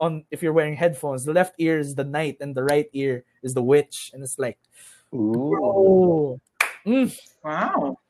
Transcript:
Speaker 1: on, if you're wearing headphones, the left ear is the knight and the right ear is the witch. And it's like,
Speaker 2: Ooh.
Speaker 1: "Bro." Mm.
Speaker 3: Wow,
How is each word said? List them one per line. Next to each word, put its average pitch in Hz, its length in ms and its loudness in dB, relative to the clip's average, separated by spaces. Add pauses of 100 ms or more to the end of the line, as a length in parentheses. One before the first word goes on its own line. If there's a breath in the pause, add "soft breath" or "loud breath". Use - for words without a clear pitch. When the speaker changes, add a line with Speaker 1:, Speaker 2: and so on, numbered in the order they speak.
Speaker 1:
on, 160 280 -2
if 147 140 -10
you're 160 100 0
wearing 151 220 2
headphones, 143 480 -2
the 147 100 -4
left 180 240 2
ear 160 220 0
is 143 160 -6
the 156 80 -4
knight 147 380 -4
and 143 120 -10
the 127 100 -4
right 147 300 2
ear 135 300 -2 (200)
is 127 100 -6
the 123 100 0
witch. 143 500 2
And 135 100 -16
it's 127 160 -12
like, 123 180 -4 (560 soft breath)
Speaker 2:
Ooh. 110 180 0
Speaker 1:
"Bro." 160 1080 4 (440)
Mm. 247 300 0 (280)
Speaker 3:
Wow, 170 540 -4 (120)